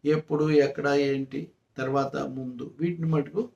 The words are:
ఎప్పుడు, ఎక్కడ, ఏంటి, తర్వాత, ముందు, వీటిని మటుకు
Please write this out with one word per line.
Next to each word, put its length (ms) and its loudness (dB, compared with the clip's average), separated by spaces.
ఎప్పుడు, 400 2
ఎక్కడ, 200 -4
ఏంటి, 300 -4
తర్వాత, 400 -2
ముందు, 260 -8
వీటిని 320 -2
మటుకు 300 0